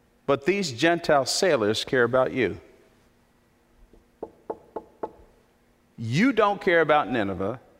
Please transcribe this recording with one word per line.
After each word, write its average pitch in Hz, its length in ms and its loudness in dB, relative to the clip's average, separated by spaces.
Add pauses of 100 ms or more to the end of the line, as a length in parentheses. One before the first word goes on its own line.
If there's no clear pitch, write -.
(260)
but 139 200 0
these 196 260 0
Gentile 156 540 0
sailors 113 580 0
care 127 200 2
about 127 280 0
you. 92 280 -2 (3250)
You 151 360 0
don't 202 280 2
care 170 200 2
about 151 300 2
Nineveh, 98 500 -4 (200)